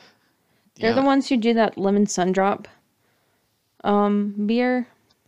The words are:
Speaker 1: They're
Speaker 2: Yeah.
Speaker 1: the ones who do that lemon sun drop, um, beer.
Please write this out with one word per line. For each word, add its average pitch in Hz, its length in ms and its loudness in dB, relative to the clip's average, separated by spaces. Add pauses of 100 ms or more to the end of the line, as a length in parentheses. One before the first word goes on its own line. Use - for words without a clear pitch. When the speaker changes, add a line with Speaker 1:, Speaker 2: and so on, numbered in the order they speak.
(760)
Speaker 1:
They're 226 160 -2
Speaker 2:
Yeah. 226 40 0
Speaker 1:
the 269 100 0
ones 269 240 0
who 269 80 0
do 233 160 0
that 226 240 0
lemon 202 300 0
sun 180 240 -2
drop, 190 360 -2 (1160)
um, 208 640 0
beer. 247 400 -2 (400)